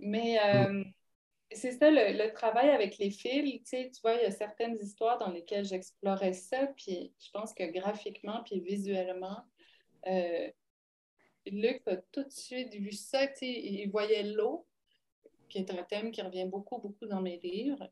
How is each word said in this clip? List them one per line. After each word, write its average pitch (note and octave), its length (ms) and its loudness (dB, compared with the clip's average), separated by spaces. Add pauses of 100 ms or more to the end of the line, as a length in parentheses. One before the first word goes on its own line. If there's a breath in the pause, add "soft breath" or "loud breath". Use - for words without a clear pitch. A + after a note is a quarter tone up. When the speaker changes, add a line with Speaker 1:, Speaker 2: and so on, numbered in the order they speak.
Speaker 1:
Mais, A3+ 400 2
euh, G3+ 280 6
Speaker 2:
Mm. G3 240 -4 (600)
Speaker 1:
c'est B3 260 -6
ça, D4+ 120 10
le, A3+ 220 8 (120)
le A3 80 0
travail A#3+ 380 4
avec G#3+ 280 4
les G3+ 120 0
fils, B3+ 520 -2
tu - 20 -
sais, B3+ 300 -6
tu - 80 -20
vois, A3+ 120 4
il A#3+ 80 2
y A3 40 4
a G3 60 2
certaines A3+ 500 -4
histoires A3+ 360 0
dans G#3 120 -2
lesquelles F#3 340 -4
j'explorais F#3+ 680 -2
ça, C4 340 -2 (100)
puis - 440 -8
je - 100 -20
pense G#3+ 240 -8
que F3 160 -4
graphiquement, G#3 720 -4
puis G3 160 -4
visuellement, F#3+ 800 -4 (680)
euh, F3 420 0 (960)
Luc G#3+ 400 0
a F#3 100 0
tout - 280 -6
de - 80 -18
suite B3 420 -8
vu G3+ 180 -6
ça, C4+ 360 0
tu C4+ 80 -12
sais, C4 100 -6
il, G3+ 340 -4
il G3+ 100 -4
voyait G#3 340 2
l'eau, A3 420 0 (840)
qui - 100 -6
est F#3+ 120 -2
un F3 140 -4
thème G#3+ 260 -4
qui A3 100 -8
revient F#3 260 -4
beaucoup, G3 320 -6
beaucoup G#3 280 -10
dans G3 140 -2
mes F3+ 180 -4
livres, G#3+ 540 -4